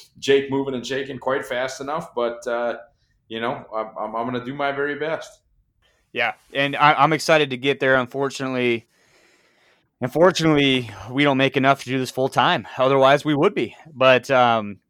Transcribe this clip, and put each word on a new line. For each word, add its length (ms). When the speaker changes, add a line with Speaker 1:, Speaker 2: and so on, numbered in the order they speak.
Speaker 1:
Jake 300
moving 240
and 120
shaking 340
quite 260
fast 360
enough. 340
But, 320
uh, 300
you 120
know, 340
I'm, 240
I'm, 180
I'm 100
gonna 200
do 80
my 180
very 240
best. 460
Speaker 2:
Yeah, 220
and 220
I, 180
I'm 200
excited 360
to 80
get 220
there. 160
Unfortunately, 920
unfortunately, 880
we 140
don't 140
make 180
enough 280
to 60
do 80
this 140
full 180
time. 380
Otherwise, 460
we 100
would 220
be. 200
But, 380
um, 500